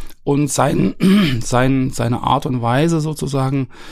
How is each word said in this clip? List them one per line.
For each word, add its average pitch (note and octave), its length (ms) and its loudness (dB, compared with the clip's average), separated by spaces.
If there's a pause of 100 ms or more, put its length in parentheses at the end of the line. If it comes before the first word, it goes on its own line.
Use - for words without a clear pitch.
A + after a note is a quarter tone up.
(240)
Und C#3+ 260 0
sein, F3 500 0
<clears throat> F3 440 4
sein, C3 480 2
seine A#2 320 -2
Art B2+ 220 0
und B2+ 160 -4
Weise D3+ 400 2
sozusagen, C#3 680 -2 (240)